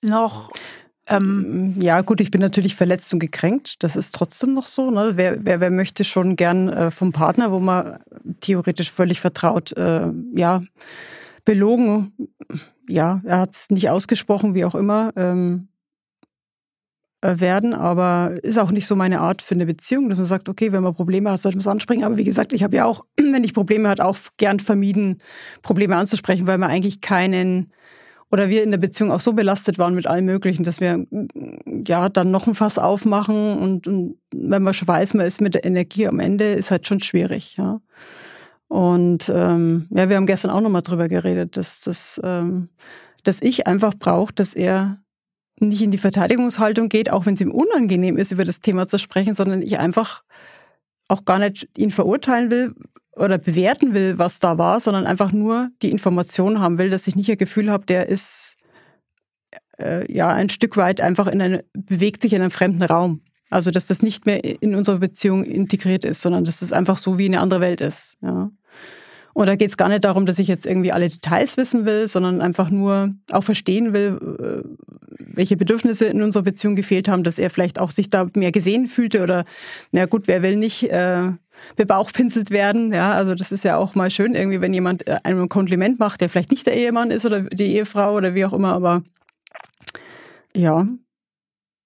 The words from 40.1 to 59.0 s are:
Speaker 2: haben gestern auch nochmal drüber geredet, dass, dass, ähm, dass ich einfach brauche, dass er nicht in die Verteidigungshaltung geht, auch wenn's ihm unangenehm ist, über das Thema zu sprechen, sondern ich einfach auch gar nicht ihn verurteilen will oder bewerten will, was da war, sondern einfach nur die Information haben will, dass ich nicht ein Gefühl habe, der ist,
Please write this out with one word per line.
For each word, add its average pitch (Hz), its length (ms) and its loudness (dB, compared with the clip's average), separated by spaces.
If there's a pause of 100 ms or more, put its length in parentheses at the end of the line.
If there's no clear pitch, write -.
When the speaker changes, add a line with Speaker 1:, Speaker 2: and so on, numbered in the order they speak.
Speaker 2:
haben 196 120 2
gestern 196 240 0
auch 196 100 2
nochmal 190 220 0
drüber 170 240 -2
geredet, 175 500 -2
dass, - 240 -8
dass, - 420 -10
ähm, 180 460 -4 (540)
dass - 180 0
ich 247 240 0
einfach 196 320 2
brauche, 175 340 0
dass - 220 -2
er 190 460 -2 (600)
nicht 208 220 0
in 214 80 2
die 196 80 0
Verteidigungshaltung 214 880 2
geht, 214 220 0
auch 185 160 0
wenn's 196 160 2
ihm 180 100 0
unangenehm 226 640 2
ist, 196 160 -2
über 185 140 0
das 175 160 -6
Thema 185 260 0
zu 202 120 0
sprechen, 196 340 -2
sondern 190 300 0
ich - 160 -4
einfach 180 440 -2 (840)
auch - 180 -2
gar 190 140 2
nicht 202 280 -2 (100)
ihn 214 120 0
verurteilen 240 640 0
will 240 240 -2 (380)
oder 190 260 0
bewerten 202 560 0
will, 190 240 0
was 175 200 0
da 170 200 2
war, 180 200 4
sondern 202 280 0
einfach 190 240 0
nur 226 380 0 (120)
die 202 80 0
Information 185 680 0
haben 175 180 2
will, 185 140 0
dass 190 160 -2
ich 190 80 -2
nicht 202 160 0
ein 202 80 0
Gefühl 208 320 0
habe, 202 160 -2
der 180 200 0
ist, - 480 -6 (1200)